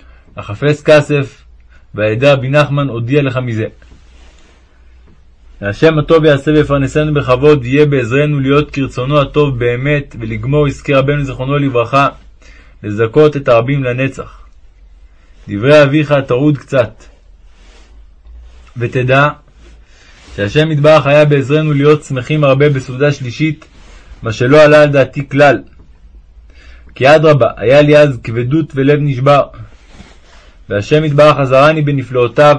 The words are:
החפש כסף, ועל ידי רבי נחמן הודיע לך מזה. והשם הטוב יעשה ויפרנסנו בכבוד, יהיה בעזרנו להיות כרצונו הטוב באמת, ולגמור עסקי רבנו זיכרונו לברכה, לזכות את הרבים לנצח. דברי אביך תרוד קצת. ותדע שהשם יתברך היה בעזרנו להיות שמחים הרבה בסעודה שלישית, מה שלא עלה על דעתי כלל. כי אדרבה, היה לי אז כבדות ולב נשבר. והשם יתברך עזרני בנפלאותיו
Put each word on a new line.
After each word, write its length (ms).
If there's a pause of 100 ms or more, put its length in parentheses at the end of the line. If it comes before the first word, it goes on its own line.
(380)
החפש 460
כסף, 600 (520)
ועל 160
ידי 160
רבי 220
נחמן 380
הודיע 340
לך 160
מזה. 280 (2000)
והשם 380
הטוב 260
יעשה 260
ויפרנסנו 600
בכבוד, 520
יהיה 200
בעזרנו 540
להיות 320
כרצונו 500
הטוב 380
באמת, 600
ולגמור 480
עסקי 260
רבנו 300
זיכרונו 340
לברכה, 500 (760)
לזכות 540
את 100
הרבים 360
לנצח. 580 (1040)
דברי 360
אביך 280
תרוד 460
קצת. 460 (1700)
ותדע 520 (1080)
שהשם 360
יתברך 360
היה 180
בעזרנו 480
להיות 300
שמחים 400
הרבה 260
בסעודה 420
שלישית, 540 (560)
מה 120
שלא 300
עלה 180
על 80
דעתי 400
כלל. 280 (1400)
כי 200
אדרבה, 320 (100)
היה 240
לי 160
אז 260
כבדות 520
ולב 260
נשבר. 400 (1300)
והשם 360
יתברך 320
עזרני 440
בנפלאותיו 760